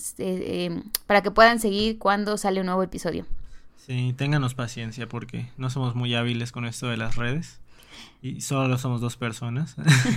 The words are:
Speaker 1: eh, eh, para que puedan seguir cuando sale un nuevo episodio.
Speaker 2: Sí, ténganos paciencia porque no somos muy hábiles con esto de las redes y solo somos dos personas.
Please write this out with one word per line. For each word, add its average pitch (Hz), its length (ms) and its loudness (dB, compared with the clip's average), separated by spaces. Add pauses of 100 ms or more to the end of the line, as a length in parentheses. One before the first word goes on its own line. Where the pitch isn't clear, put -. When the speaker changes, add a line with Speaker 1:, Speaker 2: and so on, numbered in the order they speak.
(180)
Speaker 1:
eh, 180 500 -4 (100)
eh, - 40 -8 (260)
para 202 140 8
que 196 100 0
puedan 226 260 10
seguir 220 400 2
cuando 202 400 2
sale 190 220 0
un 185 60 0
nuevo 185 180 2
episodio. 165 420 -4 (500)
Speaker 2:
Sí, 127 400 -2
ténganos 139 380 0
paciencia 117 540 -6
porque 117 480 -8
no 131 120 -4
somos 127 280 -2
muy 123 180 0
hábiles 120 380 -2
con 120 120 -8
esto 117 220 -8
de 117 100 -2
las 110 200 2
redes 127 440 -2 (600)
y 131 180 -8
solo 131 380 0
somos 123 220 -2
dos 120 160 -4
personas. 120 580 -6 (420)